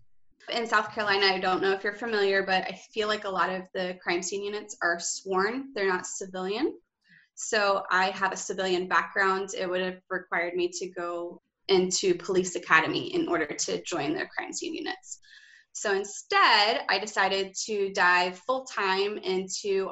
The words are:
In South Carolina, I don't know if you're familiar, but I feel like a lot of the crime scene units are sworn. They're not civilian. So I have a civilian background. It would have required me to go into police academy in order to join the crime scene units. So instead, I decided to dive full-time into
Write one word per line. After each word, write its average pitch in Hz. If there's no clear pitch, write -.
In 226
South 220
Carolina, 202
I 190
don't 185
know 196
if 190
you're 208
familiar, 202
but 185
I 190
feel 208
like 214
a 202
lot 180
of 185
the 185
crime 180
scene 202
units 208
are 175
sworn. 202
They're 196
not 185
civilian. 196
So 202
I 185
have 196
a 185
civilian 185
background. 190
It 185
would 185
have 185
required 175
me 180
to 185
go 175
into 185
police 185
academy 156
in 165
order 165
to 175
join -
the -
crime -
scene -
units. -
So -
instead, 226
I 196
decided 196
to 196
dive 180
full-time 208
into 190